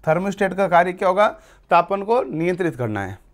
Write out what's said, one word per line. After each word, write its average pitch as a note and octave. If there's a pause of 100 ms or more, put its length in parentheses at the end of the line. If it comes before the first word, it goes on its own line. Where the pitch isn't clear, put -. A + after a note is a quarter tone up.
थर्मोस्टेट F#3
का F#3+
कार्य F3+
क्या F#3
होगा? G3+ (420)
तापन G3
को A3+
नियंत्रित E3+
करना G#2+
है। G2 (160)